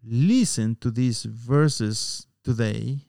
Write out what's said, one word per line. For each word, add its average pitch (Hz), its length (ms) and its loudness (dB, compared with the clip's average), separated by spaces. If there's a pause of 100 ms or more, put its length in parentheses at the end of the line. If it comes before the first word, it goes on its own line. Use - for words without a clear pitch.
listen 120 760 2
to 123 80 0
these 120 340 0
verses 117 1000 0 (180)
today 113 640 -2